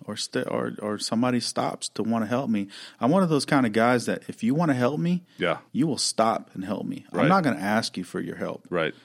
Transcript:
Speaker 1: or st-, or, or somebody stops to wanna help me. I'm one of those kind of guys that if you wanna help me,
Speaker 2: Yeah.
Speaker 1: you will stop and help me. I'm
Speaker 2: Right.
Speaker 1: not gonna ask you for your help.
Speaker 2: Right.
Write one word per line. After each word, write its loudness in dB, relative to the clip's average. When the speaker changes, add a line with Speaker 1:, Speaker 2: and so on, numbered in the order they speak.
Speaker 1:
or -12
st-, -6
or, -4
or -4
somebody -2
stops -4
to -6
wanna -2
help -2
me. -2
I'm 4
one 6
of 2
those 2
kind 4
of 0
guys 4
that -2
if -10
you 2
wanna 2
help 2
me, 0
Speaker 2:
Yeah. 0
Speaker 1:
you 2
will -2
stop 0
and -8
help -6
me. -10
I'm -2
Speaker 2:
Right. 6
Speaker 1:
not 6
gonna 2
ask -2
you -6
for -8
your -8
help. -8
Speaker 2:
Right. 0